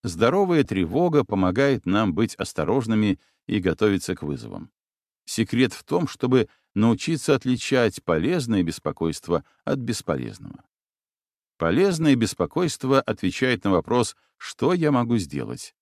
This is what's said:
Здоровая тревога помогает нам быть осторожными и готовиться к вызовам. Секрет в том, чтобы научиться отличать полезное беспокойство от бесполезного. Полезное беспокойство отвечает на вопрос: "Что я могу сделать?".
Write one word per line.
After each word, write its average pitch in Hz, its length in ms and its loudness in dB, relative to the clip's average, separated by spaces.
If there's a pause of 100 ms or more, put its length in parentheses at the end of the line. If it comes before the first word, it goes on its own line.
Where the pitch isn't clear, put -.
Здоровая 139 600 2
тревога 127 600 2
помогает 104 640 0
нам 98 260 0
быть 107 220 0
осторожными 107 840 0 (280)
и 104 120 -2
готовиться 95 560 0
к - 60 -16
вызовам. 67 480 -10 (560)
Секрет 117 480 0
в - 100 -16
том, 170 240 -2
чтобы 127 420 0 (260)
научиться 117 580 0
отличать 123 680 0
полезное 110 580 0
беспокойство 82 840 -4 (220)
от 143 140 -2
бесполезного. 76 840 -8 (920)
Полезное 160 580 2
беспокойство 131 840 0
отвечает 117 640 -2
на 101 80 2
вопрос: 110 440 0 (220)
"Что - 380 -4
я 160 160 0
могу 120 260 2
сделать?". 71 640 -6